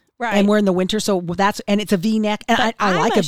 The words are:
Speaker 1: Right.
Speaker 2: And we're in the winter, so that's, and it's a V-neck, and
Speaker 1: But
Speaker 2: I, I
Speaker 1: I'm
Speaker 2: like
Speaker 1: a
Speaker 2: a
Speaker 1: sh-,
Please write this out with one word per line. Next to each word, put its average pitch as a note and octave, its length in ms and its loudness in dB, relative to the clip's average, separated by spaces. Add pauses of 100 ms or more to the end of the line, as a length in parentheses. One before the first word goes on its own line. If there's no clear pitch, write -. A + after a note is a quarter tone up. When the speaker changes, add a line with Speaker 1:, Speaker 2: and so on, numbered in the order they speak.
(220)
Speaker 1:
Right. A3+ 140 -4
Speaker 2:
And G3+ 140 2
we're G#3 80 4
in G#3+ 80 2
the F#3 80 2
winter, F#3 260 -2
so G3 220 -2
that's, F3+ 440 -2
and G3+ 140 0
it's G#3 140 -4
a G3 40 4
V-neck, G#3+ 520 -2
and A#3 80 2
Speaker 1:
But A3 200 0
Speaker 2:
I, G#3 120 0
I - 20 2
Speaker 1:
I'm F3+ 80 0
Speaker 2:
like F#4+ 160 0
Speaker 1:
a - 40 2
Speaker 2:
a F#3 40 2
Speaker 1:
sh-, D3+ 40 -4